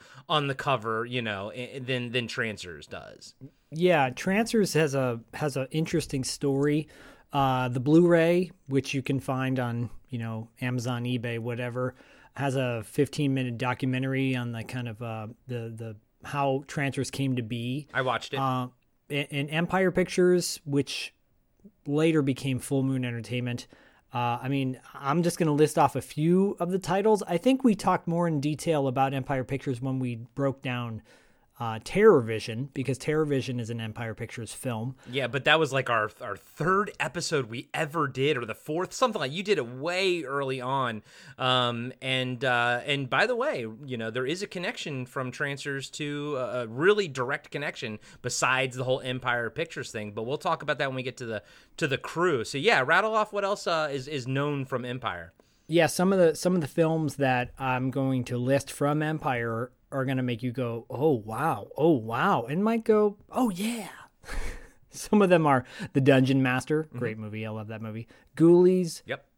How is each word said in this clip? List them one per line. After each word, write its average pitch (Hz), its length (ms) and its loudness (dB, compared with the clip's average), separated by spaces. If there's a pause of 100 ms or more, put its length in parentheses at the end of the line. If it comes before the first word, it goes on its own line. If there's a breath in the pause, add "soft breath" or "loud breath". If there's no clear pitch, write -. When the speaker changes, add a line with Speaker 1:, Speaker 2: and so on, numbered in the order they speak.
(280 loud breath)
Speaker 1:
on 151 180 2
the 139 80 -2
cover, 113 500 0
you 123 180 -4
know, 104 320 -4
i-, 123 300 -10
than, 123 280 -2
than 120 140 -2
Trancers 95 600 -6
does. 55 480 -14 (380)
Speaker 2:
Yeah, 156 380 4
Trancers 208 640 0
has 151 200 2
a, 123 260 0 (140)
has 143 220 -2
an 131 140 -2
interesting 156 540 -2
story. 147 640 0 (440 loud breath)
Uh, 131 360 2
the 123 120 -2
Blu-ray, 170 680 6 (160)
which 131 280 0
you 135 80 -2
can 139 180 0
find 131 380 -2
on, 117 320 -2 (180)
you 120 100 -8
know, 113 300 -8 (120)
Amazon, 123 440 -2
eBay, 120 340 -4
whatever, 123 560 -4 (400 soft breath)
has 135 220 -2
a 120 280 -2
fifteen-minute 135 720 0
documentary 131 800 0
on 120 160 -4
the 113 120 -8
kind 123 240 -6
of, 110 140 -10
uh, 110 240 -6 (200)
the, 117 280 -8
the, 110 220 -10 (320)
how 139 380 0
Trancers 139 440 -2
came 135 260 0
to 123 60 0
be. 123 520 -6
Speaker 1:
I 131 80 0
watched 123 320 -2
it. 135 40 -2
Speaker 2:
Uh, 127 300 0 (420)
a-, 143 240 -2
and 143 160 -2
Empire 175 420 0
Pictures, 180 720 2
which - 500 -2 (720)
later 156 360 4
became 131 360 0
Full 135 240 0
Moon 135 220 0
Entertainment. 120 640 -4 (460 soft breath)
Uh, 120 300 0
I 131 60 -4
mean, 131 320 -2 (140)
I'm 147 280 2
just 165 160 0
gonna 160 140 2
list 147 260 6
off 143 160 6
a 127 80 -2
few 180 560 2
of 175 140 -2
the 190 80 0
titles. 196 480 2
I 175 80 0
think 262 260 2
we 220 140 6
talked 185 320 0
more 170 180 0
in 156 140 0
detail 147 480 0
about 135 260 0
Empire 131 300 -2
Pictures 131 360 -4
when 131 200 -4
we 123 160 -4
broke 135 460 -4
down, 120 400 -4 (580 soft breath)
uh, 113 240 -4
Terror 190 380 8
Vision, 113 500 -4
because 131 240 -2
Terror 156 300 0
Vision 131 340 -2
is 110 80 -6
an 117 140 -6
Empire 113 320 -8
Pictures 113 400 -10
film. 123 420 -6 (160)
Speaker 1:
Yeah, 131 140 0
but 123 180 -4
that 151 140 8
was, 139 160 2
like, 131 160 0
our, 107 200 2 (120)
our 104 160 -8
third 190 600 -2
episode 147 520 -2
we 120 240 -10
ever 151 340 0
did, 131 300 0
or 117 80 -4
the 107 80 -8
fourth, 170 400 -6
something 220 260 0
like, 131 100 -2
you 180 120 -6
did 190 160 0
it 117 100 -2
way 175 540 -2
early 135 400 -4
on. 123 400 -2 (340 loud breath)
Um, 127 640 0
and, 127 460 -2
uh, 120 400 2
and 139 240 -2
by 156 160 4
the 247 100 -2
way, 226 300 -2 (180)
you 123 140 -6
know, 113 120 -4
there 127 140 -2
is 175 180 -2
a 202 40 -6
connection 175 580 -8
from 127 260 -6
Trancers 139 600 -6
to, 147 480 -6
uh, 123 240 -4
a 113 40 -6
really 175 420 4
direct 131 420 -4
connection 143 480 -8 (240 loud breath)
besides 131 520 0
the 127 100 -6
whole 127 180 0
Empire 120 480 -2
Pictures 156 420 -8
thing, 104 200 -8
but 110 100 -8
we'll 135 160 -4
talk 160 240 -2
about 143 160 -2
that 143 100 -2
when 131 80 -6
we 127 60 -4
get 123 160 -8
to 123 80 -10
the, 110 160 -6 (340 soft breath)
to 165 100 0
the 131 120 -2
crew. 160 440 0
So - 140 -8
yeah, 143 300 4
rattle 202 280 4
off 214 200 0
what 202 100 0
else, 196 220 -2
uh, 156 260 0
is, 143 160 -6
is 135 180 -6
known 139 380 -2
from 127 220 -4
Empire. 101 480 -8 (340 soft breath)
Speaker 2:
Yeah, 160 200 4
some 185 260 2
of 190 40 4
the, 165 160 6
some 180 200 0
of 175 80 2
the 135 40 -4
films 160 500 0
that 127 420 0
I'm 127 320 -2
going 131 340 0
to 123 140 -4
list 135 340 0
from 147 300 0
Empire 123 720 -2 (200)
are 135 120 -2
gonna 131 180 0
make 123 180 -2
you 127 120 -4
go, 117 360 -4
"Oh, 143 260 2
wow. 117 520 -2 (100)
Oh, 165 200 6
wow." 123 520 2
And 165 140 0
might 226 220 0
go, 214 320 4 (120)
"Oh, 240 220 2
yeah." 202 380 -4 (340)
<laughs> - 680 -6
Some - 300 2
of 190 100 6
them 160 180 6
are 131 160 4 (300 loud breath)
The - 60 4
Dungeon 131 440 6
Master. 135 400 0
Speaker 1:
Mm-hmm. 123 160 -14
Speaker 2:
Great 110 180 -4
movie. 107 260 -8
I 107 60 -6
love 107 180 -8
that 110 140 -10
movie. 113 240 -10 (300 soft breath)
Ghoulies. 175 680 6
Speaker 1:
Yep. 131 200 -8 (120)